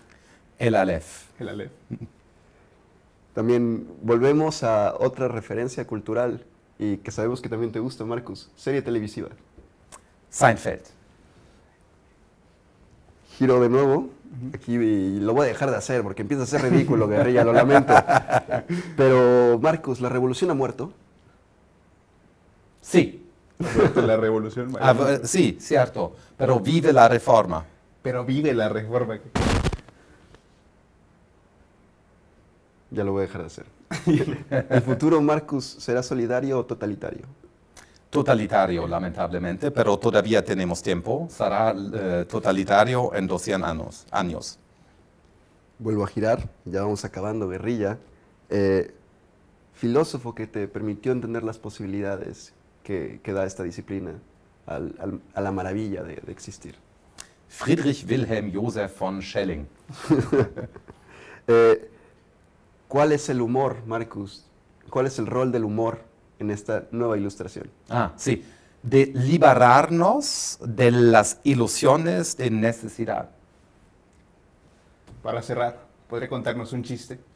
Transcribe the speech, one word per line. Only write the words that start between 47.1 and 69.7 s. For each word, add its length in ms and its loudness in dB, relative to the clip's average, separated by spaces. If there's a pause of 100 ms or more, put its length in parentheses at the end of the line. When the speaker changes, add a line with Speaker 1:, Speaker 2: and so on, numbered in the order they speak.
Speaker 3:
Guerrilla. 480 -4 (540)
Eh, 420 2 (800)
filósofo 600 -2
que 140 -10
te 200 -6
permitió 440 -6
entender 300 -6
las 160 -6
posibilidades 920 -10 (300)
que, 400 -8
que 100 -8
da 140 -2
esta 160 -10
disciplina 500 -10 (540)
al, 320 -10
al, 220 -10 (140)
a 60 -6
la 120 -4
maravilla 500 -6
de, 140 -14
de 160 -14
existir. 420 -20 (760)
Speaker 1:
Friedrich 580 0
Wilhelm 480 -2
Joseph 440 -6
von 240 -6
Schelling. 440 -6 (420)
Speaker 3:
<laughs> 500 0 (920)
Eh, 420 6 (1000)
¿cuál 240 2
es 180 0
el 100 -2
humor, 460 0
Marcus? 580 -10 (460)
¿Cuál 160 0
es 120 -6
el 80 -2
rol 240 0
del 140 0
humor 360 -2 (380)
en 120 -4
esta 400 -6
nueva 260 -2
ilustración? 540 -8 (180)
Speaker 1:
Ah, 280 -2
sí. 280 -4 (380)
De 320 6
liberarnos 1500 4